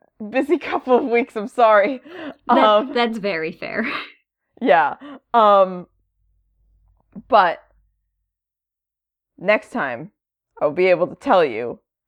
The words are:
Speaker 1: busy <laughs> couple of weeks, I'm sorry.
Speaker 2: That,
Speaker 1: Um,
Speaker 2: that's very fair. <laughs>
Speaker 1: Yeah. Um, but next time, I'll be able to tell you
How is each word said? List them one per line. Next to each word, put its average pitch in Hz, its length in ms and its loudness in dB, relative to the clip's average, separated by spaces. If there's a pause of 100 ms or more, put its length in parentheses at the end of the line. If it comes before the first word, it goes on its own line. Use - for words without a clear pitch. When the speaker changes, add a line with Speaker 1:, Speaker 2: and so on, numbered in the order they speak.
(300)
Speaker 1:
busy 269 280 0
<laughs> - 0 -
couple 277 400 -2
of 254 60 0
weeks, 240 300 -2
I'm 214 140 -8
sorry. 220 540 2 (440)
Speaker 2:
That, 240 120 2
Speaker 1:
Um, 214 340 2
Speaker 2:
that's 233 260 -2
very 175 340 -6
fair. - 340 -8 (400)
<laughs> - 340 -20
Speaker 1:
Yeah. 165 340 2 (400)
Um, 196 520 2 (1400)
but 190 320 2 (1800)
next - 320 -2
time, 143 420 -8 (480)
I'll 147 100 0
be 180 160 0
able 180 220 2
to 113 80 -14
tell 196 280 2
you 117 360 -8 (280)